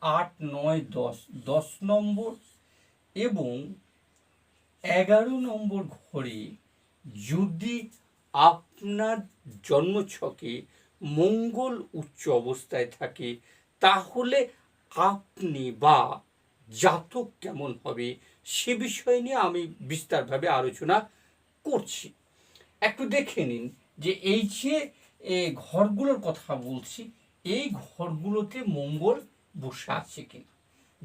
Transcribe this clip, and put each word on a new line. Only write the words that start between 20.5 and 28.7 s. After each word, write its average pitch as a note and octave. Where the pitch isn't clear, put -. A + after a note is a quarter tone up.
করছি। -
একটু G#3+
দেখে C4+
নিন A#2+
যে D#3
এই G3
যে, C#4+
এ, F3+
ঘরগুলোর G#3
কথা D#3
বলছি, B2+
এই A#3+
ঘরগুলোতে F#3+
মঙ্গল D#3